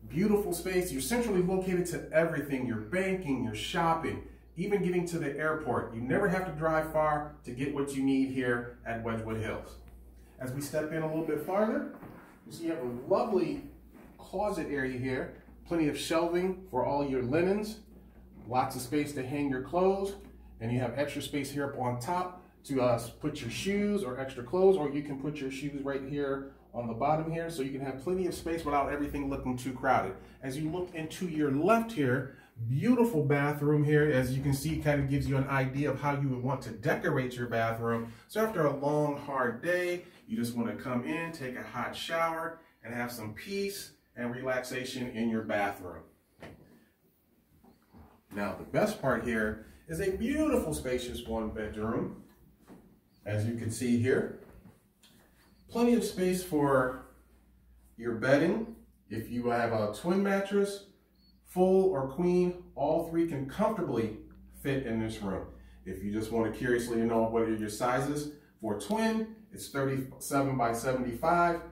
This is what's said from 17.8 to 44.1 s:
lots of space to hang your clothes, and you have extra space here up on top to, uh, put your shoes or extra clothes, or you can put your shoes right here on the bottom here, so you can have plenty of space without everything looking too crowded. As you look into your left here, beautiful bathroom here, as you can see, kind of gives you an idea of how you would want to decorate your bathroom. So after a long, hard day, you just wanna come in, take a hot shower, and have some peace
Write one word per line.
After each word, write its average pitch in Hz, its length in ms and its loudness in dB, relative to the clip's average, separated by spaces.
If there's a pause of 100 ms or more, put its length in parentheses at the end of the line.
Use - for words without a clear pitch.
lots 127 300 0
of 123 60 -6
space 147 320 -2
to 131 120 -4
hang 143 240 -2
your 127 120 -2
clothes, 196 520 2 (460)
and 113 100 -2
you 120 80 0
have 120 180 -2
extra 143 240 -2
space 139 300 -4
here 143 140 -2
up 139 160 -6
on 120 180 -2
top 180 460 -4 (180)
to, 131 180 0
uh, 120 200 4 (200)
put - 200 -4
your 117 100 -6
shoes 202 540 0
or 127 160 -6
extra 123 240 -6
clothes, 185 320 8
or 147 120 2
you 135 140 -2
can 135 180 -6
put 147 180 -4
your 135 120 -4
shoes 139 320 -6
right 135 260 -2
here 139 440 -2 (220)
on 117 140 -4
the 113 40 -4
bottom 156 400 0
here, 165 160 -4
so 135 140 -4
you 135 80 -2
can 131 100 -6
have 135 220 -6
plenty 185 240 0
of 160 80 -2
space 165 280 -4
without 143 300 2
everything 143 380 -2
looking 127 260 -2
too 131 160 -4
crowded. 110 400 2 (300)
As 135 160 -6
you 156 120 -2
look 180 240 -4
into 160 320 -6
your 151 240 2
left 202 400 4
here, 135 460 0 (320)
beautiful 185 560 4
bathroom 147 580 4
here, 151 280 6
as 131 260 4
you 135 60 -2
can 143 100 4
see, 156 240 0
kind 143 240 2
of 135 80 0
gives 135 180 2
you 135 120 2
an 131 100 0
idea 135 420 0
of - 120 -4
how 143 180 0
you 139 80 2
would 123 140 -2
want 131 200 0
to 110 80 -10
decorate 131 640 0
your 120 120 -4
bathroom. 117 640 0 (160)
So 220 160 0
after 170 220 2
a 135 100 2
long, 147 400 2
hard 131 460 -2
day, 175 420 0 (220)
you 110 100 -4
just 117 180 -2
wanna 107 220 -2
come 123 300 -4
in, 160 260 -4
take 127 240 -8
a - 60 -10
hot 156 340 -6
shower, 165 640 -2 (240)
and 113 80 -10
have 120 180 -4
some 107 220 -10
peace 196 600 -6 (220)